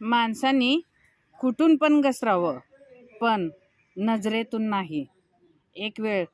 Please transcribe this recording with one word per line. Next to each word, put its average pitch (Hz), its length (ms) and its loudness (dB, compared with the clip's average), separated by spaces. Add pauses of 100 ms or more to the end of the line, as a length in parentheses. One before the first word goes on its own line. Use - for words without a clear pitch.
माणसानी 240 800 0 (580)
कुठून 302 380 4
पण 302 240 4
घसरावं, 226 580 0 (600)
पण 214 280 0 (480)
नजरेतून 220 720 -2
नाही. 165 360 -4 (720)
एक 208 240 -10
वेळ 208 340 -2